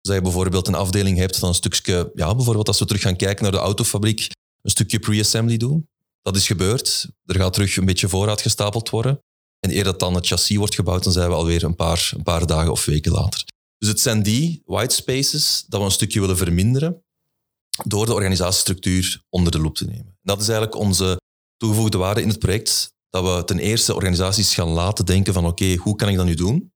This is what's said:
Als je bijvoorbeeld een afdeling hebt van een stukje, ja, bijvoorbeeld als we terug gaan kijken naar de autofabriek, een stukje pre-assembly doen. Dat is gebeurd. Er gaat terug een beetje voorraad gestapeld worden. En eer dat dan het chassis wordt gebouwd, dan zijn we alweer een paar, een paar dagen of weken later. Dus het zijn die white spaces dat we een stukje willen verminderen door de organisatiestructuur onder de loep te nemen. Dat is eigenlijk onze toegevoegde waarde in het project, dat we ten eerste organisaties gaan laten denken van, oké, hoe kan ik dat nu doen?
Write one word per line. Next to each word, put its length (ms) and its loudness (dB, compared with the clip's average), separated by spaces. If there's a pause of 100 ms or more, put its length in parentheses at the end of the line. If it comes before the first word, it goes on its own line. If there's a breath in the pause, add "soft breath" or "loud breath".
Als 140 0
je 60 0
bijvoorbeeld 460 0
een 80 0
afdeling 420 0
hebt 200 0
van 120 0
een 60 0
stukje, 600 -2
ja, 200 0
bijvoorbeeld 320 0
als 120 2
we 60 2
terug 160 -2
gaan 140 2
kijken 280 -2
naar 80 2
de 60 0
autofabriek, 720 -2 (320)
een 100 -4
stukje 280 0
pre-assembly 580 0
doen. 320 -2 (320)
Dat 140 -4
is 100 2
gebeurd. 640 -2 (180)
Er 100 -4
gaat 180 2
terug 240 0
een 80 0
beetje 240 2
voorraad 320 0
gestapeld 480 -2
worden. 300 -2 (400)
En 120 -2
eer 120 2
dat 160 0
dan 160 2
het 120 0
chassis 300 0
wordt 180 0
gebouwd, 280 0
dan 100 2
zijn 160 2
we 60 2
alweer 280 2
een 120 0
paar, 400 0
een 80 -8
paar 220 0
dagen 260 2
of 140 -2
weken 260 0
later. 340 0 (320)
Dus 120 -2
het 100 0
zijn 240 2
die 420 0
white 300 -2
spaces 720 -2
dat 120 -4
we 60 0
een 60 0
stukje 280 0
willen 180 2
verminderen 680 0 (800)
door 220 0
de 80 0
organisatiestructuur 1160 0
onder 220 2
de 80 -2
loep 160 -2
te 100 -6
nemen. 360 -12
Dat 200 -2
is 60 -2
eigenlijk 300 -2
onze 440 0 (360)
toegevoegde 400 2
waarde 240 0
in 60 0
het 120 0
project, 540 0 (160)
dat 140 -2
we 220 0
ten 140 -2
eerste 360 0
organisaties 580 0
gaan 160 0
laten 360 0
denken 280 2
van, 120 2
oké, 300 2
hoe 200 0
kan 140 0
ik 60 2
dat 100 2
nu 100 2
doen? 400 -2